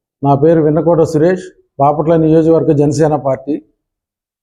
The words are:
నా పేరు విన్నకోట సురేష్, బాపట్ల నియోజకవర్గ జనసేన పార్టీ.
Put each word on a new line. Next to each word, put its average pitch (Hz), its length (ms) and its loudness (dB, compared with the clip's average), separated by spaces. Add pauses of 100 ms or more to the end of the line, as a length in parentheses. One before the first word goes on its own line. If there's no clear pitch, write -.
(240)
నా 139 100 2
పేరు 160 260 2
విన్నకోట 156 400 0
సురేష్, 170 420 0 (360)
బాపట్ల 147 380 0
నియోజకవర్గ 160 560 2
జనసేన 147 440 0
పార్టీ. 135 460 -6 (800)